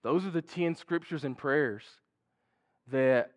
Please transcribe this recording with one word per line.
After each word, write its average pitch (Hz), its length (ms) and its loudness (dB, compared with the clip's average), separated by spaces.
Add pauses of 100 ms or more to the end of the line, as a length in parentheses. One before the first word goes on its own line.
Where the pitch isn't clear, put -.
Those 165 220 0
are 190 60 -6
the 165 100 -2
ten 170 340 -4
scriptures 165 480 -6
and 131 140 -6
prayers 135 460 0 (1080)
that 131 460 4